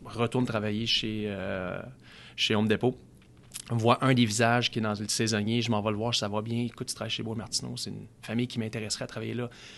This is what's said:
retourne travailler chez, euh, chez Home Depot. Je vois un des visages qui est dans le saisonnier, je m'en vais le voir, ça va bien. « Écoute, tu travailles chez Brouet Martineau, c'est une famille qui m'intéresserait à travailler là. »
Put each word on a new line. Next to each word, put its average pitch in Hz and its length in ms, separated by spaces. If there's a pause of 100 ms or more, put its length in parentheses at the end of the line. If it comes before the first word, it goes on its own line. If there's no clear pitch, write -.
retourne 117 420
travailler 107 400
chez, 110 420
euh, 92 520 (560)
chez - 200
Home 104 120
Depot. 113 300 (720)
Je 120 60
vois 117 280
un 135 100
des 120 120
visages 117 460
qui - 80
est - 20
dans 107 180
le 104 80
saisonnier, 113 540
je 113 80
m'en 107 120
vais 107 100
le 104 60
voir, 117 180
ça 107 120
va 107 140
bien. « 117 240
Écoute, 123 220
tu - 80
travailles 110 160
chez 110 120
Brouet 110 140
Martineau, 123 400
c'est 107 140
une 104 160 (160)
famille 117 240
qui 123 120
m'intéresserait 110 460
à - 20
travailler 113 280
là. » 123 140 (280)